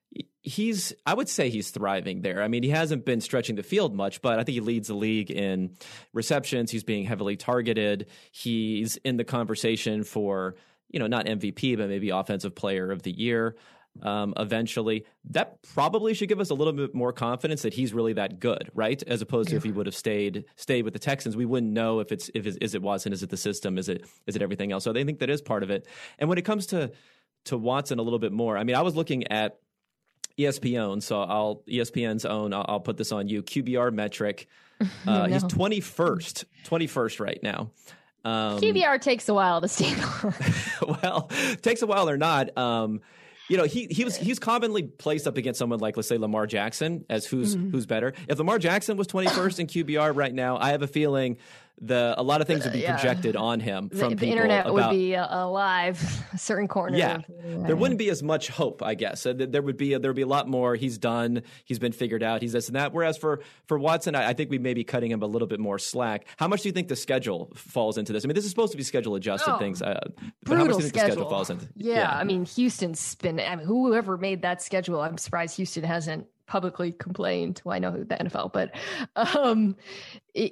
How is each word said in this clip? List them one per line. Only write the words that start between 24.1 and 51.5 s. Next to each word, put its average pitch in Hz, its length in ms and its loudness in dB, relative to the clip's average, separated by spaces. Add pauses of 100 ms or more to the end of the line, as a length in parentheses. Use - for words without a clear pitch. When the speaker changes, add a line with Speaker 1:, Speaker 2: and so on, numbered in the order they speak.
Speaker 1:
is 107 80 -4
it 101 60 0
everything 101 320 -2
else? 98 100 -4
So 117 80 0
I 127 140 0
think 147 140 -4
that 131 100 -2
is 143 120 0
part 107 220 -2
of 95 60 -4
it. 98 180 -4 (320)
And 147 80 0
when 180 100 2
it 175 60 -2
comes 214 240 -2
to, 151 240 -2 (540)
to 131 120 -2
Watson 127 400 0
a 117 40 0
little 117 180 0
bit 107 140 -2
more, 110 240 2
I 107 80 0
mean, 123 100 2
I 139 60 4
was 175 140 2
looking 151 360 -2
at 107 280 0 (800)
E 143 80 2
S 139 140 0
P 123 160 0
N, 104 240 0
so 104 220 -2
I'll, 107 480 0
E 120 100 0
S 113 100 0
P 120 140 -2
N's 110 220 -2
own, 107 280 -2
I'll, 101 140 -2
I'll 104 140 0
put 101 160 -4
this 110 160 -4
on 101 160 -2
you, 104 140 -2
Q 139 200 -2
B 123 140 0
R 120 140 4
metric. 104 560 -2 (320)
Speaker 2:
<laughs> 202 80 2 (200)
Speaker 1:
Uh, 202 200 4
he's 185 160 4
Speaker 2:
No. 180 60 0
Speaker 1:
twenty-first, 175 960 0 (200)
twenty-first 143 540 0
right 104 240 -4
now. 104 260 -4 (540)
Um, 110 360 0
Speaker 2:
Q 427 140 4
B 370 120 4
R 277 140 4
takes 247 300 2
a 208 40 6
while 180 280 6
to 175 60 0
stabilize. - 1040 0 (120)
Speaker 1:
<laughs> - 60 0 (160)
Well, 180 260 0 (320)
takes 226 200 2
a 226 60 0
while 190 220 4
or 143 80 2
not. 147 400 4
Um, 113 440 2 (480)
you 185 80 4
know, 170 80 6
he, 214 260 0
he 226 140 2
was, 220 100 -2
he's 214 240 0
commonly 208 440 2
placed 151 440 0
up 139 100 -2
against 123 220 -2
someone 117 200 0
like, 110 180 0
let's 110 100 -2
say, 120 100 2
Lamar 107 300 0
Jackson 113 640 -2
as 110 160 0
who's, 131 300 0
Speaker 2:
Mm-hmm. 185 160 -2
Speaker 1:
who's 127 140 0
better. 117 280 0 (140)
If 139 120 0
Lamar 190 200 2
Jackson 190 380 2
was 196 100 0
twenty-first 185 520 2
in 165 80 -2
Q 170 180 0
B 147 120 0
R 151 160 4
right 135 200 2
now, 127 240 0
I 139 120 2
have 147 120 4
a 143 60 0
feeling 139 500 2 (460)